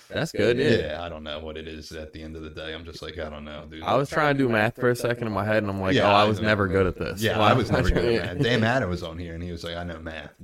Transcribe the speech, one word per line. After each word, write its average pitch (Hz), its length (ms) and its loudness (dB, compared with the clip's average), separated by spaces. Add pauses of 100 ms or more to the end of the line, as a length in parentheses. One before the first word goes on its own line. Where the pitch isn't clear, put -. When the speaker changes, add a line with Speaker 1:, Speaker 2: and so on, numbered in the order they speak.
Speaker 1:
That's 131 240 -4
good, 120 260 2
yeah. 143 180 4
Speaker 2:
Yeah, 78 260 -2
I 87 60 -8
don't 78 160 -12
know 76 160 -8
what 78 160 -10
it 80 100 -10
is 78 260 -12
at 78 200 -12
the 80 100 -14
end 80 140 -12
of 80 60 -12
the 78 80 -12
day. 78 240 -10
I'm 82 100 -12
just 80 180 -14
like, 78 160 -10
"I 78 120 -6
don't 73 140 -12
know, 76 240 -12
dude." 78 140 -14
Speaker 1:
I 95 140 0
was 139 140 0
trying 151 260 2
to - 20 0
do 135 120 2
math 110 260 2
for 123 140 2
a 123 40 2
second 120 320 -2
in 107 60 -2
my 98 120 0
head, 107 200 4
and 101 60 0
I'm 98 100 -2
like, 95 160 2
Speaker 2:
Yeah, 131 120 6
Speaker 1:
"Oh, 101 60 8
I 101 80 8
Speaker 2:
I - 60 6
Speaker 1:
was 101 120 0
Speaker 2:
know. 110 80 0
Speaker 1:
never 101 200 4
good 95 180 4
at 85 120 -2
this." 90 240 -4
Speaker 2:
Yeah, 101 160 0
Speaker 1:
Why 107 120 6
Speaker 2:
I - 40 6
was 127 160 0
Speaker 1:
am - 60 4
I - 20 4
Speaker 2:
never 123 120 4
good - 140 2
at 117 200 2
Speaker 1:
trying 87 120 -4
Speaker 2:
math. 143 80 0
Dan 117 160 2
Madden 113 300 2
was 87 120 -4
on 82 160 -10
here, 85 160 -8
and 82 80 -8
he 87 80 -6
was 85 140 -8
like, 85 120 -6
"I 85 60 -6
know 87 160 -8
math, 80 460 -12